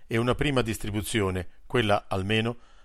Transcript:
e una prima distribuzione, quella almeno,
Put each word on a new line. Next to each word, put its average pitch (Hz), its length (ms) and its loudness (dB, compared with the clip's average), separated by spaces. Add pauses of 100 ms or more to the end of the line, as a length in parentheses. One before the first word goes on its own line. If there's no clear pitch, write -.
e 113 120 0
una 123 160 2
prima 139 260 2
distribuzione, 101 880 -2 (180)
quella 107 420 2
almeno, 110 500 0 (260)